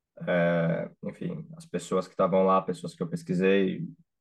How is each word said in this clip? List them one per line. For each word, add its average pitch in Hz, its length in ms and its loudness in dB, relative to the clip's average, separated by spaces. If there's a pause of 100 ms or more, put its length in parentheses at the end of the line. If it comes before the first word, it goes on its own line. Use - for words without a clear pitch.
(260)
É, 85 640 0 (140)
enfim, - 520 -8
as - 80 -20
pessoas 90 420 -4
que - 60 -20
estavam 95 320 2
lá, 95 160 4
pessoas 87 340 -8
que - 80 -6
eu 82 60 -4
pesquisei, 95 800 2 (320)